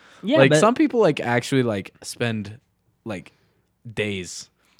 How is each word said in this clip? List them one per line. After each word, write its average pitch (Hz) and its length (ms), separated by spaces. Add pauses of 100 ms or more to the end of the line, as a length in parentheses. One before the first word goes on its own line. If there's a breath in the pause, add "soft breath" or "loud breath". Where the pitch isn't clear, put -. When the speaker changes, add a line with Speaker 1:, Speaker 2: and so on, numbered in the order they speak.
(240 soft breath)
Speaker 1:
Yeah, 269 160
Speaker 2:
Like, 269 120
Speaker 1:
but 151 80
Speaker 2:
some 214 160
people, 277 240
like, 165 200
actually, 120 440
like, 104 380
spend, 110 560 (480)
like, 101 260 (600)
days 101 580 (300)